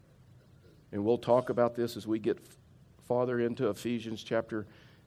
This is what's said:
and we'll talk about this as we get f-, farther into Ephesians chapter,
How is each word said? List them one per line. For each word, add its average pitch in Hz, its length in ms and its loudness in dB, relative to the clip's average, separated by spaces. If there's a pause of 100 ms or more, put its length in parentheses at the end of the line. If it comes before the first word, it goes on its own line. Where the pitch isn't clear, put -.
(920)
and 101 140 -4
we'll 117 120 4
talk 123 320 4
about 120 240 2
this 120 220 -4
as 110 100 -10
we 110 140 0
get - 180 0
f-, - 200 -20 (500)
farther 123 320 0
into 117 300 0
Ephesians 110 540 -4
chapter, 113 440 -4 (400)